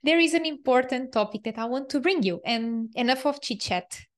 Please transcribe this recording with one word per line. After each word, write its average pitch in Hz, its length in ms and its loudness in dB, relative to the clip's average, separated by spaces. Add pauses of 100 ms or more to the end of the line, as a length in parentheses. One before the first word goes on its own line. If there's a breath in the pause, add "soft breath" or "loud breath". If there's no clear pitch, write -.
there 320 160 6
is 320 120 4
an 330 140 2
important 254 640 0
topic 214 320 -2
that 220 160 -6
I 226 60 -4
want 262 260 -6
to 285 100 0
bring 349 220 2
you, 175 220 0
and 226 500 -4
enough 254 320 0
of 285 160 -2
chit 208 180 -6
chat. - 400 -4 (180)